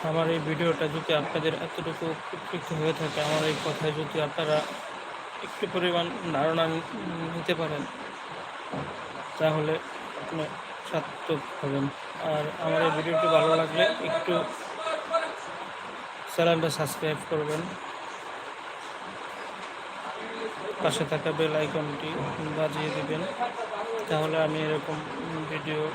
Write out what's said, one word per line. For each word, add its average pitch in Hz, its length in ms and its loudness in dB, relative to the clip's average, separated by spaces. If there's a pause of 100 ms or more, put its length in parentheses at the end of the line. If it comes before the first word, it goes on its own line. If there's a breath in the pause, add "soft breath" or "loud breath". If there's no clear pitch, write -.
আমার 160 260 4
এই 165 100 4
ভিডিওটা 156 480 2
যদি 151 260 0
আপনাদের 151 400 2
এতটুকু 165 520 -4
উপকৃত - 680 -4
হয়ে 156 200 4
থাকে, 156 280 0
আমার 156 220 4
এই 156 100 4 (120)
কথায় 156 260 2
যদি 151 300 0
আপনারা 151 360 2 (840)
একটু - 300 -4
পরিমাণ 175 600 2
ধারণা 160 340 4
নিতে 165 880 -2
পারেন, 151 280 0 (1600)
তাহলে 156 360 4 (480)
আপনি 160 220 -2 (480)
সার্থক - 760 -2
হবেন। 139 220 4 (360)
আর 151 200 2 (180)
আমার 160 200 4
এই 165 80 6
ভিডিওটি 160 380 4
ভালো 160 280 8
লাগলে 160 280 4
একটু 170 600 2 (1900)
চ্যানেলটা 165 340 6
সাবস্ক্রাইব 151 480 0 (120)
করবেন, 151 320 0 (3250)
পাশে 156 260 2
থাকা 156 220 0
বেল 156 240 2
আইকনটি 151 540 0 (480)
বাজিয়ে 156 380 0
দিবেন, 156 260 -2 (880)
তাহলে 156 340 2
আমি 156 160 2
এরকম 156 360 0 (540)
ভিডিও 151 460 -2